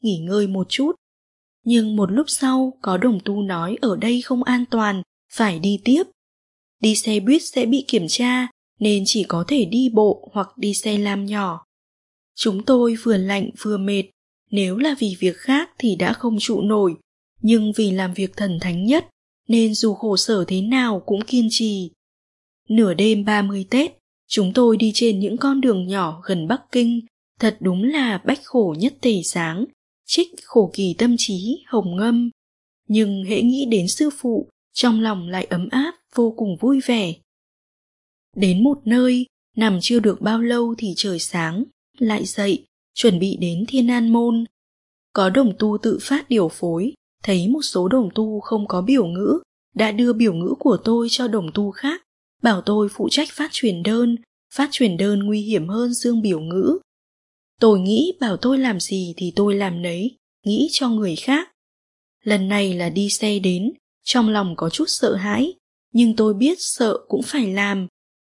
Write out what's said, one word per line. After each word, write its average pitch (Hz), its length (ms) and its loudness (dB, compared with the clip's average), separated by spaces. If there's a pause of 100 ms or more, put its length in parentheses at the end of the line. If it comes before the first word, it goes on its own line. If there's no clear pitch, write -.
nghỉ 202 180 0
ngơi 196 280 0
một 190 220 -2
chút. 285 240 0 (720)
Nhưng 220 320 2
một 196 160 2
lúc 285 160 2
sau, 262 540 0
có 185 140 0
đồng 214 280 2
tu 202 180 -4
nói 185 380 -4
ở 208 160 0
đây 240 260 0
không 254 200 -2
an 247 280 0
toàn, 208 320 -2 (300)
phải 196 260 0
đi 196 260 0
tiếp. 269 180 4 (800)
Đi 220 140 2
xe 208 260 -2
buýt 262 220 2
sẽ 240 240 -2
bị 269 220 0
kiểm 185 200 0
tra, 247 400 -2 (320)
nên 208 260 2
chỉ 196 180 0
có 170 240 -4
thể 277 160 2
đi 233 300 0
bộ 214 380 2
hoặc 190 240 -4
đi 208 180 -4
xe 208 240 -4
lam 202 280 -2
nhỏ. 196 380 -6 (720)
Chúng 202 280 -2
tôi 240 380 4
vừa 226 140 2
lạnh 190 340 -2 (120)
vừa 214 160 -2
mệt, 196 240 -2 (480)
nếu 196 260 0
là 285 220 0
vì 196 220 -2
việc 180 160 0
khác 285 420 -2
thì 214 180 0
đã 185 160 0
không 226 280 -2
trụ 220 200 -2
nổi, 202 340 2 (460)
nhưng 214 360 2
vì 214 140 0
làm 185 240 -2
việc 190 220 -6
thần 185 240 -4
thánh 180 240 -2
nhất, 294 220 2 (420)
nên 226 260 4
dù 214 200 0
khổ 208 220 -2
sở 196 320 0
thế 185 120 -2
nào 226 460 0
cũng 202 180 -2
kiên 233 260 0
trì. 202 400 -2 (800)
Nửa 214 260 4
đêm 208 300 2
ba 208 180 2
mươi 196 280 -4
Tết, 285 220 0 (360)
chúng 190 240 0
tôi 233 240 6
đi 220 180 2
trên 220 260 2
những 208 160 -2
con 277 240 0
đường 202 260 2
nhỏ 180 380 -4
gần 170 240 -2
Bắc 247 120 -2 (120)
Kinh, 240 280 2 (400)
thật 214 200 2
đúng 185 240 0
là 247 420 0
bách 285 180 -2
khổ 196 340 0
nhất 220 220 0
tề 214 220 2
sáng, 170 420 -4 (420)
trích 349 220 0 (160)
khổ 190 300 2
kỳ 185 240 -2
tâm 240 200 4
trí, 208 480 -4
hồng 180 300 -4
ngâm. 233 340 0 (580)
Nhưng 202 360 0
hễ 196 180 -2
nghĩ 254 280 2
đến 190 180 2
sư 302 300 0
phụ, 233 300 -2 (240)
trong 226 280 0
lòng 196 280 -4
lại 185 160 -4
ấm 180 260 -4
áp, 285 240 -2 (200)
vô 226 220 2
cùng 202 240 -4
vui 269 260 2
vẻ. 202 280 -2 (1200)
Đến 190 280 2
một 285 200 2
nơi, 247 420 2 (300)
nằm 214 260 2
chưa 240 180 2
được 214 200 2
bao 226 200 0
lâu 233 380 0
thì 196 180 -6
trời 185 220 -4
sáng, 170 460 -4 (340)
lại 214 260 0
dậy, 196 400 -2 (300)
chuẩn 196 240 4
bị 190 220 -2
đến 175 280 -2
Thiên 247 220 2
An 233 220 2
Môn. 233 320 2 (680)
Có 185 180 2
đồng 233 280 4
tu 214 240 0
tự 220 180 0
phát 285 280 -4
điều 202 200 2
phối, 175 440 -4 (300)
thấy 185 260 0
một 294 140 0
số 180 260 -2
đồng 233 260 2
tu 214 260 -2
không 208 280 -4
có 180 140 -2
biểu 233 240 4
ngữ, 202 340 0 (340)
đã 220 180 0
đưa 240 200 2
biểu 220 220 2
ngữ 170 240 -4
của 233 260 2
tôi 233 260 0
cho 247 180 -2
đồng 196 260 -2
tu 202 160 -2
khác, 285 320 -6 (400)
bảo 208 200 2
tôi 208 300 0
phụ - 160 -4
trách 302 240 0
phát 311 200 -6
truyền 180 300 -2
đơn, 233 340 2 (380)
phát 285 180 0
truyền 196 240 2
đơn 202 220 0
nguy 208 220 -2
hiểm 202 280 -2
hơn 240 260 -2
dương 233 280 0
biểu 180 180 0
ngữ. 190 380 0 (800)
Tôi 208 200 6
nghĩ 220 400 2
bảo 208 160 -2
tôi 262 220 0
làm 240 220 0
gì 180 360 -6
thì 175 200 -6
tôi 202 180 2
làm 185 280 -2
nấy, 180 340 -4 (280)
nghĩ 220 280 0
cho 262 160 -2
người 208 280 -2
khác. 294 360 -2 (720)
Lần 196 260 0
này 196 260 0
là 175 160 -2
đi 202 200 -2
xe 208 280 -2
đến, 185 340 0 (320)
trong 233 240 2
lòng 196 280 0
có 165 140 -2
chút 311 180 -2
sợ - 260 0
hãi, 208 400 -2 (380)
nhưng 226 240 4
tôi 214 180 4
biết 277 260 2
sợ - 380 -2 (100)
cũng 247 140 -2
phải 233 300 -2
làm. 196 340 -2 (340)